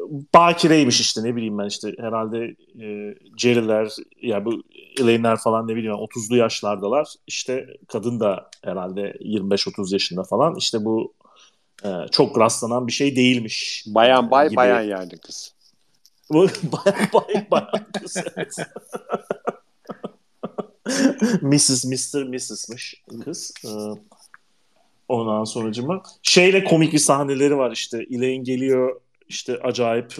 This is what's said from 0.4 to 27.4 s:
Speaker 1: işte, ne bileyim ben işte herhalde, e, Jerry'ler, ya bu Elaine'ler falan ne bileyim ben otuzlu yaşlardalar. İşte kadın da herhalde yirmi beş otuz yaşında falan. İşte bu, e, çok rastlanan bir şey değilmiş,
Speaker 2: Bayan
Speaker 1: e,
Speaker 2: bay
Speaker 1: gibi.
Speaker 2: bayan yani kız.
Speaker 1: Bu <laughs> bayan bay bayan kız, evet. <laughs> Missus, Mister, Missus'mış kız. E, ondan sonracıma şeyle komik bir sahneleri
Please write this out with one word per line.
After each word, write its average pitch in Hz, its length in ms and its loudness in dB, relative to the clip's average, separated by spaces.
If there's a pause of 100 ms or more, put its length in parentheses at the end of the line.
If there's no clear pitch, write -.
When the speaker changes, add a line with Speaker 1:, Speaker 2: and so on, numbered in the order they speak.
Speaker 1:
işte, - 240 -2
ne 120 120 -2
bileyim 107 220 -4
ben 101 80 -4
işte 104 320 -8
herhalde, 113 460 -6 (400)
e, 104 300 -12 (220)
Jerry'ler, 110 560 2 (300)
ya 104 220 -4
bu 113 180 -4 (380)
Elaine'ler 117 360 4
falan 113 320 0
ne 113 80 -4
bileyim 110 160 -4
ben 104 60 -4
otuzlu 110 380 -4
yaşlardalar. 110 720 0 (180)
İşte - 400 -6 (220)
kadın 120 320 -4
da 98 300 -2 (140)
herhalde 95 560 -6
yirmi 101 300 -4
beş 98 180 0
otuz 95 240 -6
yaşında 95 300 -2
falan. 123 340 0
İşte - 280 -4
bu, 110 280 -2 (720)
e, 104 40 -6 (220)
çok 127 280 2
rastlanan 117 480 2
bir 117 60 -4
şey 139 240 0
değilmiş, 123 680 0
Speaker 2:
Bayan 120 420 6
Speaker 1:
e, - 20 -10
Speaker 2:
bay 143 180 4
Speaker 1:
gibi. 107 80 -4
Speaker 2:
bayan 123 260 4
yani 92 360 -8
kız. - 360 -18 (760)
Speaker 1:
Bu 165 160 6
<laughs> - 0 - (260)
bayan 196 400 0
bay - 380 2
bayan 185 360 0 (160)
kız, - 140 -12 (200)
evet. - 200 -8 (2250)
<laughs> 240 560 2
Missus, 139 420 2
Mister, 131 400 -4
Missus'mış 123 800 -12 (220)
kız. - 280 -12 (120)
E, 123 40 -12 (1400)
ondan 110 320 0
sonracıma 120 580 -4 (200)
şeyle 190 420 4
komik 160 280 4
bir 151 60 2
sahneleri 143 600 2